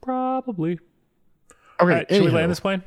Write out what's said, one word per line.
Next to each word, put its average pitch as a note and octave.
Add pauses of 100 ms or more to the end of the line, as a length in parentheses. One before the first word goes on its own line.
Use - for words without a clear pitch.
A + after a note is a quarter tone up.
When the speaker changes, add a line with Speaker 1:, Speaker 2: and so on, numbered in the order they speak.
Speaker 1:
Probably. B3+
Speaker 2:
Okay, E3+ (1000)
Speaker 1:
All F3
right, E3+
should G3
we E3
Speaker 2:
anywho. C3
Speaker 1:
land E3
this E3+
plane? G3